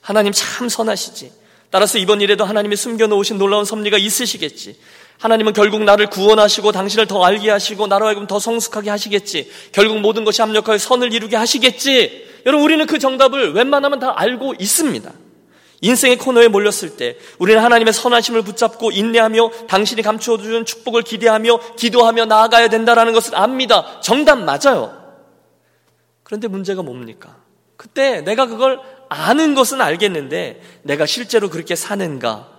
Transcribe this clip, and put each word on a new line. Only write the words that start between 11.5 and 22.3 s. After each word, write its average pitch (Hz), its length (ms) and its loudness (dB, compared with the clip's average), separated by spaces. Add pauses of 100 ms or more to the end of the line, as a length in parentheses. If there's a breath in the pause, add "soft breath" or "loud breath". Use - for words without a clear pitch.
여러분, 294 180 2
우리는 311 220 2
그 311 140 -2
정답을 262 540 0
웬만하면 277 460 0
다 254 160 -4
알고 247 440 -4
있습니다. 190 520 -4 (680 soft breath)
인생의 247 360 2
코너에 240 300 4
몰렸을 202 480 0
때 120 220 -6 (220 loud breath)
우리는 214 220 4
하나님의 226 300 4
선하심을 233 520 0
붙잡고 220 480 -4
인내하며 220 600 2 (160 loud breath)
당신이 214 340 -2
감추어주는 220 640 -4
축복을 233 360 -4
기대하며 226 580 0 (160 loud breath)
기도하며 226 500 2
나아가야 226 440 6